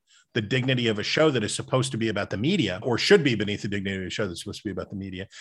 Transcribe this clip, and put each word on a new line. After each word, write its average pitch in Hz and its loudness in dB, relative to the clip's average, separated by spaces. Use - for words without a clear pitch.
the 117 2
dignity 123 0
of 104 2
a 101 -4
show 156 4
that 123 2
is 104 -2
supposed 131 0
to 117 -4
be 113 0
about 101 -2
the 101 -4
media, 110 0
or 117 0
should 196 6
be 120 2
beneath 101 -2
the 113 -6
dignity 98 -4
of 90 -6
a - -8
show 104 -4
that's 87 -8
supposed - -12
to 104 -6
be 98 -4
about 90 -8
the 104 -12
media, 95 -10